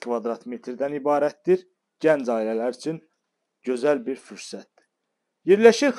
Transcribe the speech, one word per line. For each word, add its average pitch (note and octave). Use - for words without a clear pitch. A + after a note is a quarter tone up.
kvadrat A#2
metrdən B2+
ibarətdir. D3
Gənc D3+
ailələr A2+
üçün D#3+
gözəl B2+
bir B2
fürsətdir. -
Yerləşir A3+